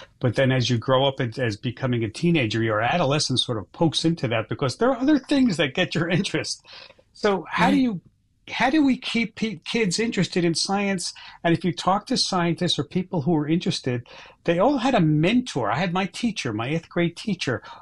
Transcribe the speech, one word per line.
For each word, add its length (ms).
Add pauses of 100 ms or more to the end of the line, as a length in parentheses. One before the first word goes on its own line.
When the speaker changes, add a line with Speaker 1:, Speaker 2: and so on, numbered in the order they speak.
(200)
Speaker 1:
But 160
then 160
as 160
you 100
grow 280
up 140
and 180
as 180
becoming 480
a 60
teenager, 520
your 200
adolescence 600
sort 140
of 140
pokes 320
into 240
that 220
because 260
there 140
are 80
other 200
things 380
that 180
get 200
your 140
<laughs> 100
interest. 440 (520)
So 340
how 220
do 60
Speaker 2:
Right. 60
Speaker 1:
you, 180 (500)
how 200
do 140
we 140
keep 380
pe-, 280
kids 340
interested 460
in 100
science? 600 (280)
And 140
if 80
you 80
talk 340
to 100
scientists 640
or 60
people 380
who 140
are 120
interested, 580 (380)
they 140
all 200
had 160
a 60
mentor. 680
I 80
had 160
my 120
teacher, 460
my 160
eighth 220
grade 260
teacher. 460 (200)